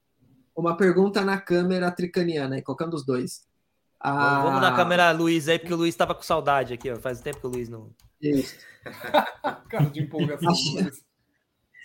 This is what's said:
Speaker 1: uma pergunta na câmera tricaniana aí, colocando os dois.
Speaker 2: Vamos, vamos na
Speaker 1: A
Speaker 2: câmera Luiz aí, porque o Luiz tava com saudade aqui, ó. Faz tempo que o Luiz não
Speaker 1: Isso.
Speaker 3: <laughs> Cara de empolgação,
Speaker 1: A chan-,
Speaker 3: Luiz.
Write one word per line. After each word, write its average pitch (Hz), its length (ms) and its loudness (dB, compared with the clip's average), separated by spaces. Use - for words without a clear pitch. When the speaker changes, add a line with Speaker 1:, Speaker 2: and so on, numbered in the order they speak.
Speaker 1:
uma 170 220 0
pergunta 196 480 4
na 196 160 0
câmera 180 500 0
tricaniana 170 680 -2
aí, 127 60 -4
colocando 165 300 -6
os 151 100 -4
dois. 131 460 -4
Speaker 2:
Vamos, 143 380 2
vamos - 180 2
na - 80 4
Speaker 1:
A - 80 0
Speaker 2:
câmera 175 340 4
Luiz 165 380 2
aí, 165 100 4
porque 165 140 -6
o 170 60 -2
Luiz 170 180 0
tava 170 180 0
com - 80 -18
saudade 139 520 0
aqui, 127 160 -8
ó. 117 60 -6
Faz 120 260 -6
tempo - 180 -8
que - 60 -8
o 127 40 -6
Luiz 123 200 -6
não 110 200 -16
Speaker 1:
Isso. 143 340 0
Speaker 3:
<laughs> - 840 -4
Cara 180 200 0
de 151 120 -8
empolgação, 156 480 -2
Speaker 1:
A 175 40 4
chan-, - 280 -2
Speaker 3:
Luiz. - 220 -6